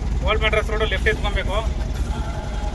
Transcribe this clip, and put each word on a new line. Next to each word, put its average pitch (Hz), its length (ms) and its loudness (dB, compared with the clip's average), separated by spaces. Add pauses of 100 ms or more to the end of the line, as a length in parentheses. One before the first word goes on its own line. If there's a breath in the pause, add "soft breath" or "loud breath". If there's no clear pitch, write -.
(280)
ಓಲ್ಡ್ 220 160 2
ಮಡ್ರಾಸ್ 214 300 2
ರೋಡು 214 180 2
ಲೆಫ್ಟ್ 202 220 2
ಎತ್ಕೊಬೇಕು, 202 440 0 (1160)